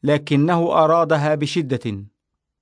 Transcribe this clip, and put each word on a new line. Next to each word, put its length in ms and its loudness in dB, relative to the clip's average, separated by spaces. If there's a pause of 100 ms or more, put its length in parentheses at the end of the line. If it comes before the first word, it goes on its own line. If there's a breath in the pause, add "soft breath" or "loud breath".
لكنه 680 0
أرادها 640 2
بشدة، 720 -6 (560)